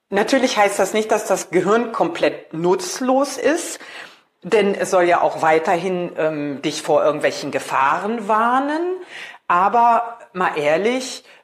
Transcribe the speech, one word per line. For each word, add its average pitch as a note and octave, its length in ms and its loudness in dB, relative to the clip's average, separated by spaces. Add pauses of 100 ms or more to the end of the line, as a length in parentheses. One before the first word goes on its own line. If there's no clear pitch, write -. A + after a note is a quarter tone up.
natürlich A#3 480 0
heißt G3+ 220 2
das G3 140 0
nicht, G#3+ 180 0
dass G#3+ 160 0
das F#3 240 -2
Gehirn G#3+ 400 2
komplett - 640 -2
nutzlos B3 840 0
ist, - 420 -2 (640)
denn G3 320 2
es F3+ 160 -4
soll F#3 140 4
ja E3+ 180 4
auch - 200 0
weiterhin, F3 760 0
ähm, D3 440 -4
dich D3+ 200 -4
vor D3 220 2
irgendwelchen D3 480 -2
Gefahren D#3+ 760 -2
warnen. B3+ 540 0 (640)
Aber A3+ 720 2 (160)
mal F3+ 240 -2
ehrlich, F#3+ 680 0 (200)